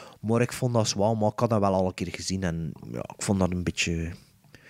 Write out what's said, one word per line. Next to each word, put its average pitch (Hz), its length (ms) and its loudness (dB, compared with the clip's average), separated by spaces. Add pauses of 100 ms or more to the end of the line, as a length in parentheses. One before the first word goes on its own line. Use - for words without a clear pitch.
(220)
Maar 113 200 2
ik 123 120 -2
vond 123 200 -2
dat 110 140 4
zwaar, 110 300 2
maar 104 140 2
ik - 80 -8
had 117 100 4
dat 113 100 4
wel 98 140 4
al 95 140 4
een 90 60 -2
keer 87 180 -4
gezien 92 320 -4
en 82 280 -2 (200)
ja, 58 120 -6 (120)
ik - 80 -12
vond 98 160 2
dat 90 120 2
een 90 120 -2
beetje, 87 300 -2
een 82 200 -4 (560)